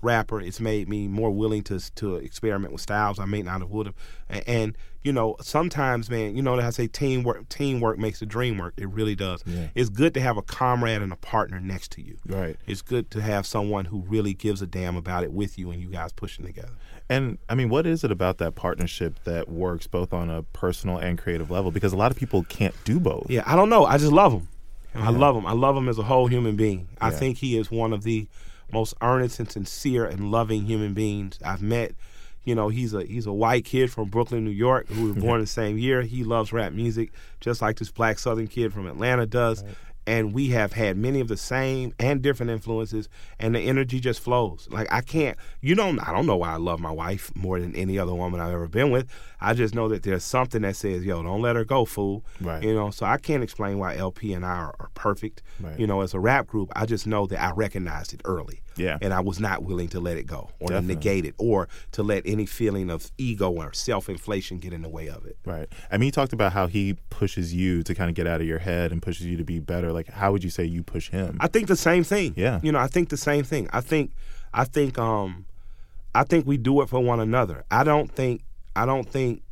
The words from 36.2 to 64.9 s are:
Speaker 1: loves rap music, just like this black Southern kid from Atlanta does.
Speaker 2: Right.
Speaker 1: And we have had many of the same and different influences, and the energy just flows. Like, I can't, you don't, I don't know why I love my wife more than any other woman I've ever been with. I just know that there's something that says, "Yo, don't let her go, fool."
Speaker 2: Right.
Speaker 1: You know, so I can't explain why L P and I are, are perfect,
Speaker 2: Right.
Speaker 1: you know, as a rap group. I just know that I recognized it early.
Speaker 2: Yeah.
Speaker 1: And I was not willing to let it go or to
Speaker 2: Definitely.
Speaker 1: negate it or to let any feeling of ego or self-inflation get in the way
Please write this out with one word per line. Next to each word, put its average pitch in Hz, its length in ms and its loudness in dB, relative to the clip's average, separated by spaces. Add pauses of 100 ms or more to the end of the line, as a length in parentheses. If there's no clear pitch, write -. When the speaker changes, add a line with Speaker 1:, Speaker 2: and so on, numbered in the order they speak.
Speaker 1:
loves 110 280 0
rap 107 200 -2
music, 110 400 -2 (280)
just 117 200 -2
like 110 180 2
this 107 120 -8
black 113 300 0
Southern 113 260 -2
kid 113 260 -2
from 98 140 -6
Atlanta 117 400 2
does. 113 360 2
Speaker 2:
Right. 98 120 -10 (320)
Speaker 1:
And 110 260 2
we 131 160 0
have 110 240 2
had 104 240 2
many 127 240 2
of 120 80 0
the 107 80 0
same 131 640 0
and 135 220 4
different 127 280 2
influences, 110 580 -2 (300)
and 113 160 2
the 117 60 2
energy 131 400 2
just 123 200 0
flows. 120 500 0
Like, 110 200 -4
I 117 120 2
can't, 147 340 0 (240)
you 139 160 4
don't, 196 240 2
I - 120 -4
don't 113 140 2
know 101 120 4
why 85 140 0
I 80 40 -4
love 85 240 -2
my 80 100 -4
wife 82 460 -4
more 92 240 -2
than 87 160 -4
any 95 220 0
other 90 160 0
woman 87 260 -2
I've 85 140 -2
ever 85 120 -4
been 117 240 2
with. 127 160 2 (360)
I 107 120 4
just 113 200 2
know 113 140 2
that 104 140 0
there's 95 220 0
something 127 380 2
that 98 140 0
says, 92 280 -2
"Yo, 87 180 -2
don't 90 180 -2
let 120 160 2
her 117 80 2
go, 131 220 4
fool." 101 380 -2 (180)
Speaker 2:
Right. 80 200 -4
Speaker 1:
You 110 120 4
know, 104 160 2
so 101 160 -4
I 117 120 4
can't 143 240 0
explain 101 360 -2
why 92 180 -2
L 92 140 -2
P 104 240 -6
and 90 100 -4
I 90 120 -2
are, 80 240 -6
are - 140 -10
perfect, - 480 -4 (180)
Speaker 2:
Right. 82 200 -8
Speaker 1:
you 110 60 2
know, 98 160 2
as 92 100 -2
a 95 80 -2
rap 123 260 2
group. 98 300 -4
I 107 100 0
just 110 200 -2
know 104 220 0
that 95 140 -4
I 92 100 0
recognized 87 600 -4
it - 140 -12
early. 87 340 -6 (160)
Speaker 2:
Yeah. 85 260 -2
Speaker 1:
And 98 120 2
I 92 60 4
was 92 200 -2
not 98 220 0
willing 87 260 -2
to 90 120 -4
let 87 180 -2
it 69 80 -6
go 71 320 -8
or 87 100 -4
to 85 60 0
Speaker 2:
Definitely. 92 200 0
Speaker 1:
negate 90 320 2
it 71 120 -8
or 101 300 2 (240)
to 107 100 -2
let 104 240 2
any 104 200 0
feeling 101 440 0
of 82 280 -6
ego 107 320 0
or 80 220 -4
self-inflation 98 880 -4
get 87 140 -10
in 82 100 -8
the 80 60 -8
way 80 200 -8